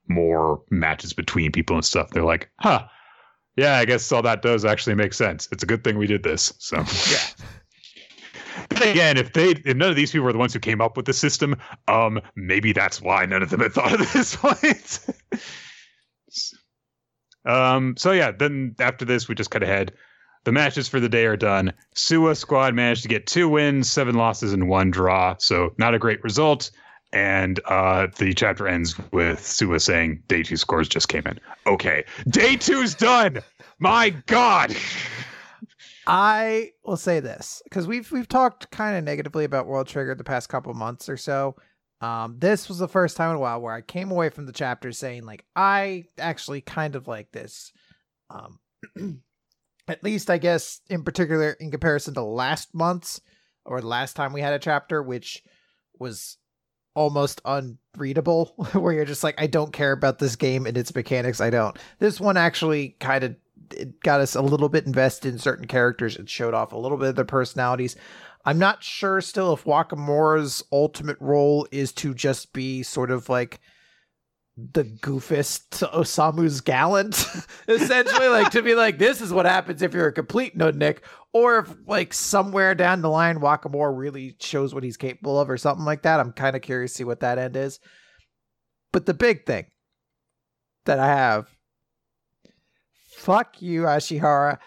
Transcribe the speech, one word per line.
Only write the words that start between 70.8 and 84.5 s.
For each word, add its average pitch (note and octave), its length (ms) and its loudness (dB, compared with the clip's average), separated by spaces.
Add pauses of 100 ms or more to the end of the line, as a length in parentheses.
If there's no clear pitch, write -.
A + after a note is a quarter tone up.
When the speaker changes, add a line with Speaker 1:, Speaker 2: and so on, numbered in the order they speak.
Speaker 2:
role D3 540 2
is C#3 220 -4
to C#3+ 180 -6
just C3+ 400 -4
be C3 300 -8
sort B2+ 280 -4
of, B2+ 200 -4
like, B2 280 -2 (1000)
the B2+ 260 -4
goofus C#3 800 -4 (160)
to F3 80 -2
Osamu's D#3 720 0
gallant, F#3 640 0 (220)
<laughs> - 220 -12
essentially, B3+ 600 4
like, G#3+ 220 6
to A3+ 120 2
be A#3 120 4
like, A3 240 4
"This A3+ 240 4
is F3+ 100 -6
what F3+ 140 4
happens F3+ 340 2
if F3 140 0
you're E3+ 140 2
a C#3 40 2
complete G3+ 460 -2
nudnik," D3+ 400 2 (340)
or A#3 280 6
if, E3+ 140 -8 (120)
like, F#3 260 -2
somewhere G3 600 2
down F3+ 260 2
the D#3+ 80 0
line, E3 320 2
Wakamura C#3+ 560 0
really C3 440 -10
shows C#3 340 -4